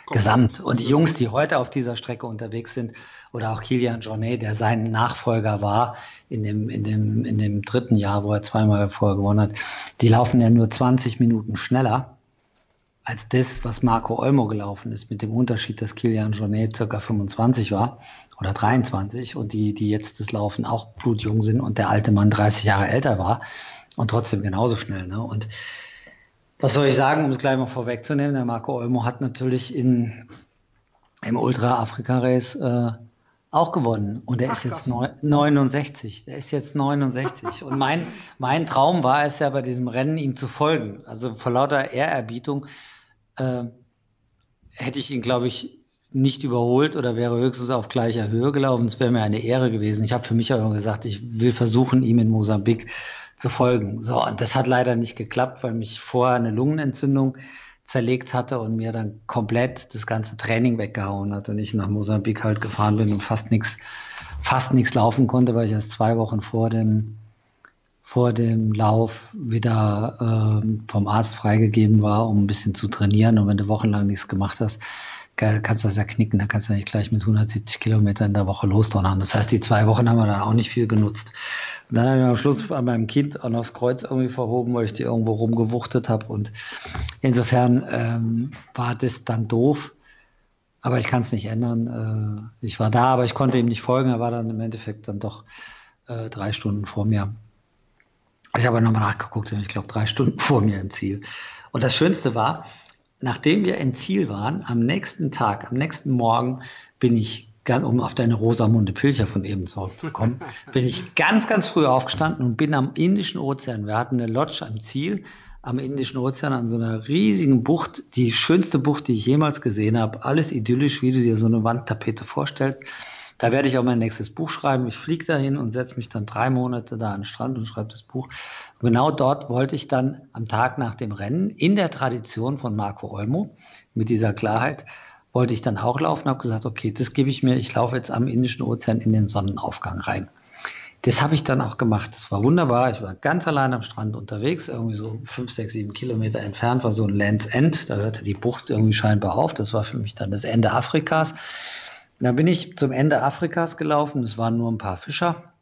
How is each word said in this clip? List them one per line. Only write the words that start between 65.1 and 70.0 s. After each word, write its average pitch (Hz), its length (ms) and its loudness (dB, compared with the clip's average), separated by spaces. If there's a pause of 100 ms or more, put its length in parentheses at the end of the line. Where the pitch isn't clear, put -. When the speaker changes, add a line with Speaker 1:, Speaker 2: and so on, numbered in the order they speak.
Speaker 2:
konnte, 123 260 4
weil 117 120 2
ich 104 60 0
erst 107 200 -2
zwei 113 240 2
Wochen 110 240 0
vor 113 280 0
dem, 110 480 0 (840)
vor 123 300 2
dem 113 400 2
Lauf 110 600 2
wieder, 113 840 0 (460)